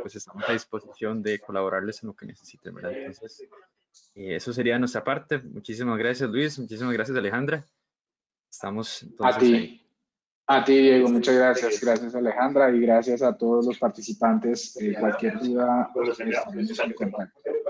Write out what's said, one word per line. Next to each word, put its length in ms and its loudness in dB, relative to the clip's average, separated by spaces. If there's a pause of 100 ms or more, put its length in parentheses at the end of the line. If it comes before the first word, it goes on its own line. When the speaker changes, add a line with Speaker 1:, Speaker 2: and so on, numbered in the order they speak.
Speaker 1:
pues 140 -14
estamos 320 -12
a 40 -2
disposición 720 -8
de 160 -4
colaborarles 640 -4
en 60 -12
lo 80 -14
que 100 -20
necesiten, 480 -20
¿verdad? 180 -12
Entonces, 480 -14 (760)
eh, 200 -8
eso 160 -8
sería 220 0
de 60 0
nuestra 240 -2
parte. 340 -4
Muchísimas 600 -6
gracias, 300 -2
Luis, 300 -4
muchísimas 340 -6
gracias, 240 -4
Alejandra. 480 -4 (880)
Estamos, 500 -10
Speaker 2:
A 40 -20
Speaker 1:
entonces, 340 0
Speaker 2:
ti. 140 8
Speaker 1:
ahí. 300 -2 (680)
Speaker 2:
A 140 4
ti, 140 6
Diego, 320 8
muchas 240 4
gracias. 460 4
Gracias, 340 0
Alejandra, 600 2
y 60 4
gracias 400 4
a 160 2
todos 300 2
los 120 -2
participantes. 1000 -2
Eh, 180 -2
cualquier 420 -2
duda, 520 0
pues, 260 -2
estamos 640 -4
en 140 -4
contacto. 460 -8 (300)